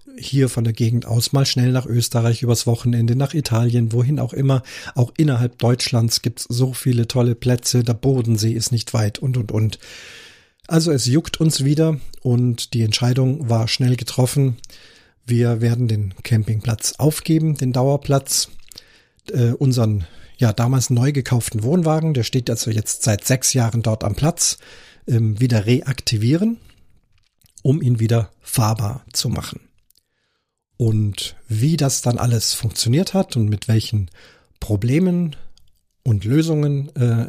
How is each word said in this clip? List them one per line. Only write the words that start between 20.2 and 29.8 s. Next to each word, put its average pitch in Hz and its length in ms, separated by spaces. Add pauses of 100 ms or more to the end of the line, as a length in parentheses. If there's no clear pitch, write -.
ja, 110 160
damals 123 360
neu 131 220
gekauften 120 520
Wohnwagen, 160 500
der 123 100
steht 123 260
also 113 220
jetzt - 320
seit 107 220
sechs - 280
Jahren 113 280
dort 110 240
am 101 100
Platz, - 420 (480)
ähm, 113 360
wieder 117 240
reaktivieren, 131 920 (1040)
um 147 200
ihn 123 180
wieder 113 400
fahrbar 110 720
zu - 160
machen. - 320 (1200)